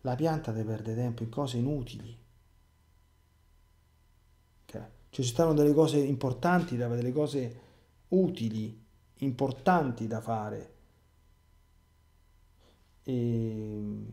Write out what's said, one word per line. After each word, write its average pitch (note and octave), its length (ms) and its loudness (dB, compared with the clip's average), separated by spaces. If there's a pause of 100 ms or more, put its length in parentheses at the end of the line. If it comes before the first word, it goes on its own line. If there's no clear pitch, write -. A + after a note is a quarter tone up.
la B2+ 120 -2
pianta D#3 380 0
te A2 100 -2
perde A2 320 -4
tempo A#2+ 300 -4
in A2+ 40 -8
cose B2 280 -4
inutili. A#2+ 640 -4 (2500)
Ok? - 100 -20
Cioè, - 160 -12 (220)
ci C3 140 -2
stanno D#3 300 4
delle D3 200 6
cose D3+ 240 6
importanti C#3 760 2
da A#2+ 100 0
fare, A#2+ 100 -2
delle B2 160 -2
cose C#3 480 -2 (480)
utili, A2+ 720 0 (360)
importanti C3+ 920 0
da G#2+ 140 -4
fare, G#2+ 580 -6 (2250)
e A2 1120 -2